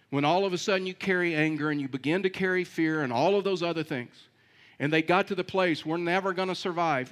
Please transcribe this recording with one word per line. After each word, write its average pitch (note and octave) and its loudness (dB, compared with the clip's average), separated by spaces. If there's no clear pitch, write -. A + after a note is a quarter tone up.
When C#3+ 0
all F3 2
of F#3+ -2
a F3+ -4
sudden F#3+ 0
you F#3 -6
carry F3+ 0
anger D3+ 0
and D3 -2
you C3+ -4
begin C#3 -2
to F#3+ 0
carry F#3 0
fear D#3+ 0
and B2+ -2
all D3+ 4
of G3+ 2
those F#3 -2
other E3 -2
things. B2+ -8
And C#3+ 0
they D#3+ 4
got F3+ 4
to G3+ -4
the F3+ -4
place, F3+ 0
"We're D#3+ -2
never F#3 0
gonna F#3 -2
survive. E3 -2